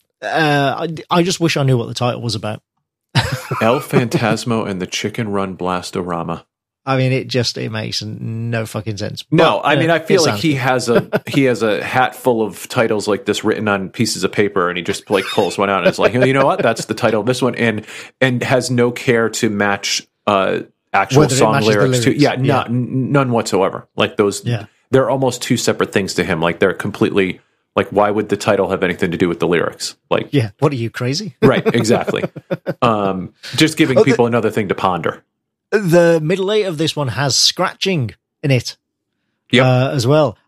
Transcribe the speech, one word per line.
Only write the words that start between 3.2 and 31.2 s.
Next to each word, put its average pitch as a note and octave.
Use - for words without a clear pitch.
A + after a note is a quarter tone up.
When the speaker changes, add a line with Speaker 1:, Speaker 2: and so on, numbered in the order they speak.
Speaker 2:
El A#2+
Fantasmo A2+
and F#2+
the F#2
Chicken G#2+
Run G2
Blastorama. F2
Speaker 1:
I C3+
mean, C3
it B2
just, A#2+
it B2
makes A2
n-, A2+
no A2+
fucking G#2+
sense. G#2+
Speaker 2:
No, C#3
Speaker 1:
But, C3
Speaker 2:
I D3
mean, D#3+
Speaker 1:
uh, E3+
Speaker 2:
I D#3+
feel F#3
Speaker 1:
it -
Speaker 2:
like C3
Speaker 1:
sounds G#2
Speaker 2:
he D#3
Speaker 1:
good. C3+
Speaker 2:
has B2+
a, G#2+
Speaker 1:
<laughs> -
Speaker 2:
he C#3
has A#2
a G#2
hat -
full A#2
of G2
titles A2+
like G2
this -
written -
on G2
pieces G#2
of F#2+
paper, G2
and F2+
he F2
just, -
like, G2
pulls G2
one G2+
out G2
and -
is -
like, G2
"You C3
know C#3
what? F#3
That's A2+
the G#2+
title A2
of G2+
this B2+
one," B2
and, A2
and B2+
has B2+
no A#2+
care A#2
to A2+
match, G2+
uh, F#2+
actual C#3+
Speaker 1:
Whether C#3
it B2+
Speaker 2:
song A2
Speaker 1:
matches -
the -
Speaker 2:
lyrics B2+
to, A#2
Speaker 1:
lyrics. -
Speaker 2:
yeah, B2
Speaker 1:
Yeah. C3+
Speaker 2:
n-, B2
none C#3
whatsoever. G2
Like, G#2+
those, G2+
Speaker 1:
Yeah. A2
Speaker 2:
they're B2+
almost C3
two A#2
separate -
things F#2+
to F2
him. E2+
Like, E2+
they're F#2
completely, G2
like, G2
why G#2
would G#2
the G2
title F#2+
have F#2
anything F2+
to E2
do F2
with E2+
the E2
lyrics? -
Like, -
Speaker 1:
Yeah, A#2
what D3
are C#3
you, A#2
crazy? D3